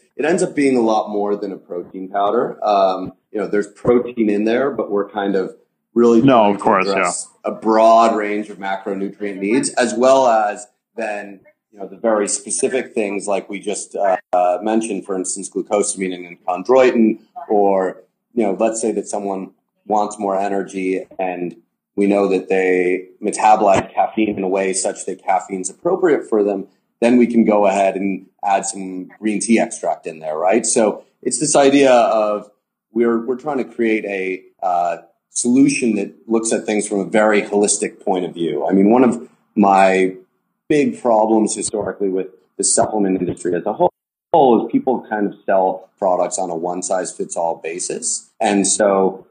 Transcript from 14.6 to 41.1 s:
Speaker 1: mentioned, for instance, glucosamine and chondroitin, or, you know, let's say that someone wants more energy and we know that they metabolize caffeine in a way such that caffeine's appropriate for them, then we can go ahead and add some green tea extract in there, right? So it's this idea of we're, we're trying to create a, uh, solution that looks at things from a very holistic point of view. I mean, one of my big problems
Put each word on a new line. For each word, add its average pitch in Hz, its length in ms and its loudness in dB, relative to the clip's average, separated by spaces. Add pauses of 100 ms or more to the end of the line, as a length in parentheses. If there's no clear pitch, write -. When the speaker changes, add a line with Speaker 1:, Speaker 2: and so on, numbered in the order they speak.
Speaker 1:
mentioned, 110 420 -2
for 98 100 -6
instance, 92 360 -8
glucosamine 98 640 -2
and 87 320 -18
chondroitin, 113 720 4 (300)
or, 98 540 0 (300)
you 117 100 -2
know, 98 160 -2
let's 113 220 -2
say 113 120 -2
that - 140 -4
someone 98 440 -6 (360)
wants 104 320 -2
more 98 200 -2
energy 95 640 -4 (140)
and 90 380 -6 (380)
we 101 120 0
know 101 200 2
that 92 220 -2
they 92 600 0 (140)
metabolize 104 720 2
caffeine 104 440 -2
in 95 80 -4
a 92 40 -2
way 95 240 -2
such 95 320 -6
that 92 180 -10
caffeine's - 460 -4
appropriate 175 580 0
for 107 160 0
them, 98 240 -2 (340)
then 120 180 4
we 120 80 6
can 117 180 2
go 104 220 4
ahead 95 300 0
and 95 300 -4 (160)
add 98 220 0
some 92 440 -10 (100)
green 104 220 -2
tea 110 180 2
extract 82 480 -4
in 80 140 -12
there, 78 180 -8
right? 95 260 0
So 110 400 0 (160)
it's - 180 -6
this 151 160 -2
idea 139 380 6
of 107 580 2 (420)
we're, 117 340 0
we're 127 120 -4
trying 147 200 -6
to 117 60 -4
create 110 420 -2
a, 95 360 -6 (220)
uh, 87 380 -2 (320)
solution 123 600 2
that 98 180 -6 (160)
looks 113 240 0
at 107 140 -2
things 107 200 -2
from 101 140 -2
a 90 60 -4
very 107 340 2
holistic 101 640 -2
point 92 220 -2
of 78 80 -10
view. 78 320 -4
I 87 60 -2
mean, 98 180 4
one 123 120 6
of - 280 0 (260)
my 95 580 4 (540)
big 139 320 0
problems 110 540 2